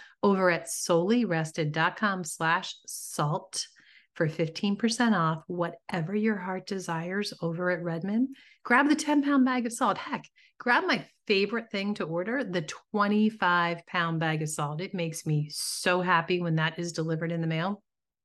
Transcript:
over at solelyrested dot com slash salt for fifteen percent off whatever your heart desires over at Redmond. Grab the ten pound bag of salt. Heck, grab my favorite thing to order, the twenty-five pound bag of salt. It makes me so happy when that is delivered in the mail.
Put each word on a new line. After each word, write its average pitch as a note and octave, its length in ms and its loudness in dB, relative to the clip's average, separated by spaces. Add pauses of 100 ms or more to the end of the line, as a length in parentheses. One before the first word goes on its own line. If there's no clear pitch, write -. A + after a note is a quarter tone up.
(220)
over F#3+ 300 6
at E3 160 -2
solelyrested E3+ 1040 0
dot D#3+ 260 0
com G3 260 0
slash E3 520 -2 (100)
salt - 800 -4 (480)
for D#3+ 160 0
fifteen E3+ 460 -2
percent A3+ 400 2
off D#3+ 320 0
whatever E3+ 680 -4
your G#3+ 220 0
heart F#3 300 -8
desires F3+ 720 -4
over E3+ 300 -2
at E3+ 100 -2
Redmond. F#3+ 540 -2 (280)
Grab C#4 260 4
the D4+ 60 6
ten D4 280 2
pound C#4+ 220 4
bag B3+ 200 0
of A3+ 80 -4
salt. A3 240 0
Heck, - 320 -8 (300)
grab B3+ 260 2
my B3+ 180 0 (220)
favorite G3+ 460 0
thing G3+ 240 -2
to G3+ 80 -4
order, F#3 400 -4
the F3+ 240 -4 (240)
twenty-five G3+ 960 2
pound E3 320 0
bag D#3+ 240 0
of D3+ 60 -4
salt. D3+ 320 -4
It G3 120 -8
makes E3 320 -4
me D3+ 260 0
so - 500 0
happy F3 400 2
when E3+ 140 0
that D#3+ 220 0
is E3+ 140 -6
delivered E3 400 -2
in E3+ 100 -2
the E3 60 -2
mail. E3 340 -2 (440)